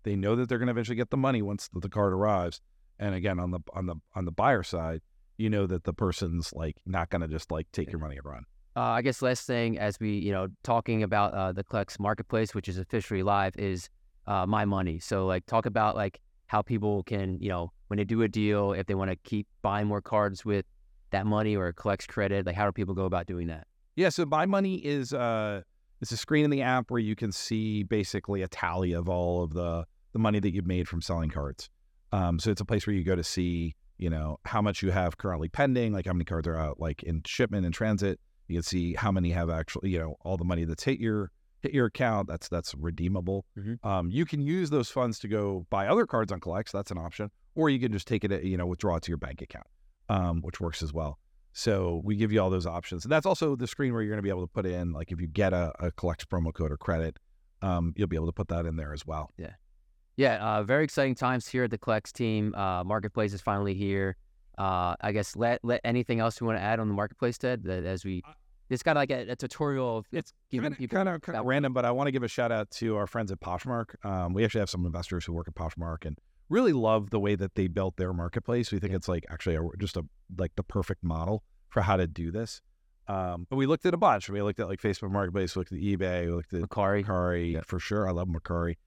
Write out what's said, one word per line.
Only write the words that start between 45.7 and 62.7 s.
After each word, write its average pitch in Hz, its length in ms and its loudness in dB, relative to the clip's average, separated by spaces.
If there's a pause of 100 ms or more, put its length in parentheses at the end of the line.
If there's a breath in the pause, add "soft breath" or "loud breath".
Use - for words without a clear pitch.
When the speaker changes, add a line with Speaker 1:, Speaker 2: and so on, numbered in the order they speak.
Speaker 1:
other 214 200 4
cards 110 240 0
on 90 80 -4
Collects. 90 320 -4
That's 98 180 -4
an 90 80 -6
option. 85 320 -6 (240)
Or 156 160 4
you 135 100 4
can 120 120 2
just 98 160 -2
take 110 160 2
it, 95 200 0
you 92 140 0
know, 87 80 0
withdraw 90 300 0
it 82 80 -2
to 87 80 -4
your 78 80 -2
bank 67 240 -10
account, - 240 -16 (420)
um, 87 320 2
which - 180 -8
works 85 220 -4
as 76 100 -4
well. 76 280 -4 (340)
So 90 500 2
we 104 120 0
give 107 160 2
you 107 100 6
all 92 80 4
those 92 160 2
options. 85 380 -6
And 127 80 -2
that's 156 140 2
also 160 300 2
the 117 120 -4
screen 131 260 -2
where 113 80 0
you're 104 100 -2
gonna 107 100 -2
be 98 80 0
able 95 180 0
to - 60 -12
put 95 120 -2
in, 87 280 -2
like, 80 180 -6
if 85 80 -4
you 87 80 -2
get 92 260 2
a, 87 260 0
a 85 120 -2
Collects - 340 -4
promo 82 280 -2
code 78 180 -2
or 76 60 -4
credit, 82 400 -2 (440)
um, 85 360 0
you'll 101 100 2
be 82 80 -2
able 80 120 0
to 82 40 0
put 92 160 -4
that 85 180 -2
in 82 120 -4
there 76 160 -8
as 73 120 -10
well. 78 320 -6
Speaker 2:
Yeah. 82 160 -12 (640)
Yeah, 113 280 4
uh, 107 180 2
very 135 200 4
exciting 135 320 2
times 127 320 -2
here 127 180 0
at 110 60 -2
the 110 60 -4
Collects 107 340 -2
team. 110 440 0
Uh, 92 280 -2